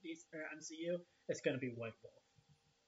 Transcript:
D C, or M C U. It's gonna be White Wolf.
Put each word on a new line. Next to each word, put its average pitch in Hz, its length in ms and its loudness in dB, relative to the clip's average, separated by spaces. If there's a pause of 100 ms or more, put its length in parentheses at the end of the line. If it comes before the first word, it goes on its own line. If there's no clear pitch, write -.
D 165 140 -4
C, 156 180 -16
or 156 80 -4 (100)
M 156 80 -6
C 156 160 -8 (120)
U. 175 180 2 (240)
It's 143 120 2
gonna 139 180 6
be 127 100 2
White 113 240 -4 (100)
Wolf. - 200 -16 (640)